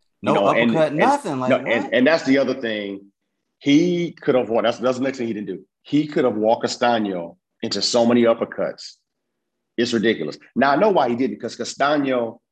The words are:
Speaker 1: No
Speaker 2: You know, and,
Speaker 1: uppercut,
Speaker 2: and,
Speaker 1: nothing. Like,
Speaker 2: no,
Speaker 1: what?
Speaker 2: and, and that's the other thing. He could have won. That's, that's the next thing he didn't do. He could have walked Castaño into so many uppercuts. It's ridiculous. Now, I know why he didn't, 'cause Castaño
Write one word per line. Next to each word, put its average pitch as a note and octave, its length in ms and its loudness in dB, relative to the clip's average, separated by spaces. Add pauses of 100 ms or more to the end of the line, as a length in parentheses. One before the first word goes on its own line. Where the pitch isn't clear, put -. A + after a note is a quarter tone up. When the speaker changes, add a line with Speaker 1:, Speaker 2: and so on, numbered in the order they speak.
(220)
Speaker 1:
No C#3+ 120 2
Speaker 2:
You - 60 2
know, G3 100 2
and, - 200 2
Speaker 1:
uppercut, D#3 180 2
Speaker 2:
and, C#3+ 100 -6
Speaker 1:
nothing. G3+ 420 0
Like, B2+ 100 -2
Speaker 2:
no, C3 80 2
Speaker 1:
what? - 100 -8
Speaker 2:
and, G#2 260 -2
and B2+ 120 4
that's D#3+ 180 2
the C3+ 140 2
other B2+ 160 0
thing. G2+ 520 -8 (520)
He E3+ 540 2
could - 220 -2
have A#2+ 160 0
won. A2+ 140 0
That's, A#2 140 0
that's A#2+ 200 -2
the B2+ 60 -2
next C3+ 140 -4
thing A#2+ 100 -4
he A2+ 40 -4
didn't G#2 160 -8
do. F2+ 160 -10 (180)
He D3+ 260 0
could D3+ 160 0
have A2+ 120 0
walked A2 280 0
Castaño G#2 720 -2 (260)
into A2+ 200 -6
so A#2+ 240 2
many A#2+ 160 4
uppercuts. A2 720 -2 (800)
It's A#2+ 160 -2
ridiculous. G2+ 460 0 (160)
Now, C3+ 160 2
I C#3 60 2
know G#3 140 2
why D#3 180 2
he A#2+ 80 -2
didn't, A#2 240 -4
'cause A2+ 160 -10
Castaño C3 800 -2 (140)